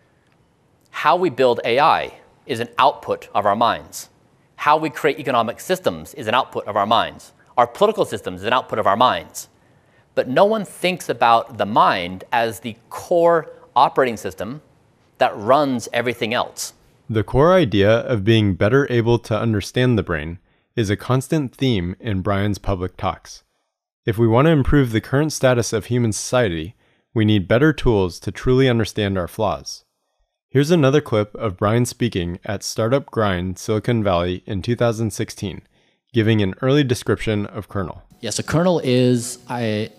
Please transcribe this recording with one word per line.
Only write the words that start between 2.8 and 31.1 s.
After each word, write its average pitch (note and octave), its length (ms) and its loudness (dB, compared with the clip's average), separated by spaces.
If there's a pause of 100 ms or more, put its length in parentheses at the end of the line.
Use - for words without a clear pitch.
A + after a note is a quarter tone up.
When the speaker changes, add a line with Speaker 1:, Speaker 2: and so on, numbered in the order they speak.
Speaker 1:
of G2+ 120 -2
our G2+ 100 2
minds. G2 540 -4 (460)
How D3+ 200 2
we D#3 140 -4
create C#3+ 280 -2
economic A#2+ 400 -2
systems F2+ 540 -4
is B2+ 140 -14
an A2 80 0
output - 320 -2
of G#2 100 -6
our G2+ 100 2
minds. F#2+ 460 -2 (240)
Our B2 100 4
political G#3 380 0
systems F#2+ 380 -8
is G2 40 -10
an A#2 60 0
output B2 260 -2
of G#2 80 -4
our G2+ 120 4
minds. G#2 500 -2 (680)
But - 140 -2
no D#3+ 160 0
one G#3 220 -2
thinks - 420 -6
about A#2 480 0
the G#2+ 100 -2
mind G2+ 640 0
as A#2 300 -2
the A2+ 160 -10 (140)
core E3+ 600 0 (240)
operating B2+ 440 2
system G2+ 420 -10 (560)
that B2 200 0
runs B2+ 580 0
everything A#2+ 400 -2
else. - 400 -6 (340)
Speaker 2:
The G#2+ 160 -2
core D#3 300 4
idea A2 460 4
of A2+ 240 -2
being G#2+ 300 4
better A2 360 2
able A#2 300 2
to G#2+ 180 -4
understand A#2 580 0
the F#2+ 60 2
brain E2 380 -6 (340)
is G#2+ 160 0
a G#2 60 2
constant C3+ 580 -2
theme F#2+ 460 -2
in G2+ 200 -4
Brian's G2 380 -2
public F#2 380 -6
talks. - 480 -8 (600)
If G#2+ 140 -2
we A2+ 100 4
want A#2+ 180 4
to E3 60 4
improve C#3 380 4
the A2 100 0
current C#3+ 320 -2
status B2 400 0
of G#2+ 140 -2
human A#2+ 260 0
society, F#2+ 600 -2 (400)
we A2 100 2
need G#2+ 240 2
better D3 240 4
tools G2+ 480 0
to G#2 120 -8
truly B2+ 360 2
understand G#2+ 500 -2
our F2 100 -4
flaws. E2 560 -6 (640)
Here's D3 220 0
another D3 300 4
clip G#2 360 -2